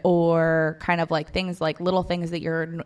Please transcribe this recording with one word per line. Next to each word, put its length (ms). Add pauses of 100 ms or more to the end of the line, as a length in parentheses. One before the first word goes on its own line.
or 720
kind 220
of, 100
like, 220
things, 260
like, 220
little 220
things 280
that 100
you're 220
n-, 220